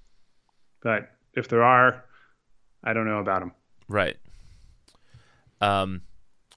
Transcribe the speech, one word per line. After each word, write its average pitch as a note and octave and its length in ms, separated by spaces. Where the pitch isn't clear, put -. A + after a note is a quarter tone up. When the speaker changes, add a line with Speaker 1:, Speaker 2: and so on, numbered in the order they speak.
Speaker 1:
but A2 280
if B2+ 140
there A#2 160
are, B2+ 400
I A2+ 80
don't A2+ 140
know G#2+ 120
about F#2+ 240
'em. F2 100
Speaker 2:
Right. G2 280
Um, G2 420